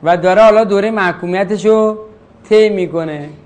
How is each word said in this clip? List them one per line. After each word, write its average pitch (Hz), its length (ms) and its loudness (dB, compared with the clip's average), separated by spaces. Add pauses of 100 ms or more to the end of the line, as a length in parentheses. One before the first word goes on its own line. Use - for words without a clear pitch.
و 170 140 2
داره 185 260 2
حالا 220 200 4
دوره 202 280 -2
محکومیتشو 202 1040 -2 (520)
طی 214 200 4
می‌کنه. 160 600 -6 (160)